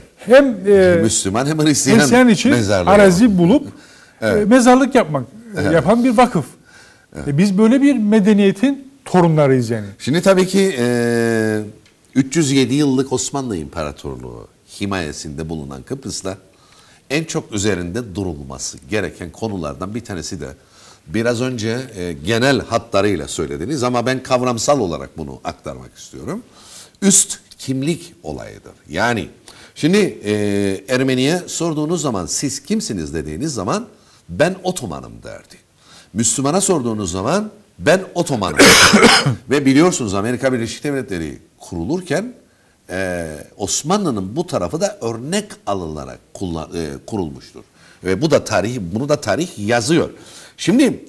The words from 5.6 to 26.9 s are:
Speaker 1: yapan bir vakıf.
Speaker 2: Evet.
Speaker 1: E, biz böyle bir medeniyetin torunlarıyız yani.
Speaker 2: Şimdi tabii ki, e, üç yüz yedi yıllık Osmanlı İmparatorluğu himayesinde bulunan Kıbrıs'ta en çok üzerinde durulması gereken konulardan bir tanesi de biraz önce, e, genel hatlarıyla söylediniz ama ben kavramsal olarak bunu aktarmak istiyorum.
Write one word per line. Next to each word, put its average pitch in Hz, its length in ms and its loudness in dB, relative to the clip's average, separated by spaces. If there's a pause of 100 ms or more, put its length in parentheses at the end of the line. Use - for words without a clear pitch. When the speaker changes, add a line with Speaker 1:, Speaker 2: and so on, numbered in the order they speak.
Speaker 1:
yapan 180 300 4
bir 262 140 4
vakıf. 233 280 4 (680)
Speaker 2:
Evet. - 120 -10
Speaker 1:
E, 143 100 -2
biz 190 200 4
böyle 226 240 4
bir 277 160 4
medeniyetin 208 920 2 (140)
torunlarıyız 147 640 4
yani. 110 180 -6 (120)
Speaker 2:
Şimdi 156 220 0
tabii 185 260 4
ki, 190 320 2
e, 117 840 0 (540)
üç 131 220 0
yüz 147 140 2
yedi 135 220 2
yıllık 135 400 0
Osmanlı 127 440 -4
İmparatorluğu 69 880 -10 (340)
himayesinde 80 680 -8
bulunan 69 340 -10
Kıbrıs'ta 101 540 -10 (720)
en 156 140 -2
çok - 280 -8
üzerinde 98 640 -4
durulması 71 600 -10 (120)
gereken 87 420 -6
konulardan 92 640 -8
bir 117 100 -12
tanesi 85 360 -10
de 69 60 -10 (600)
biraz 113 340 -2
önce, 117 360 -4 (180)
e, 90 180 -6
genel 113 480 0
hatlarıyla 98 640 -2
söylediniz 87 560 -6
ama 123 220 0
ben 127 180 -2
kavramsal 127 560 0
olarak 78 380 -6
bunu 69 260 -12
aktarmak 64 540 -14
istiyorum. 147 460 -14 (580)